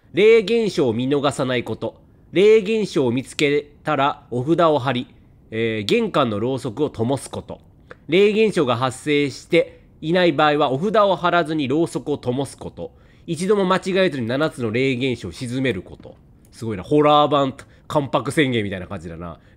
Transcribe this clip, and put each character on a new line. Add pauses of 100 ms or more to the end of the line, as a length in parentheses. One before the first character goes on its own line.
(140)
霊
現
象
を
見
逃
さ
な
い
こ
と。 (320)
霊
現
象
を
見
つ
け (100)
た
ら
お
札
を
貼
り、 (480)
え
ー、
玄
関
の
ろ
う
そ
く
を
灯
す
こ
と。 (480)
霊
現
象
が
発
生
し
て (160)
い
な
い
場
合
は、
お
札
を
貼
ら
ず
に
ろ
う
そ
く
を
灯
す
こ
と。 (340)
一
度
も
間
違
え
ず
に
七
つ
の
霊
現
象
を
鎮
め
る
こ
と。 (340)
す
ご
い
な。
ホ
ラ
ー
版 (320)
関
白
宣
言
み
た
い
な
感
じ
だ
な。 (180)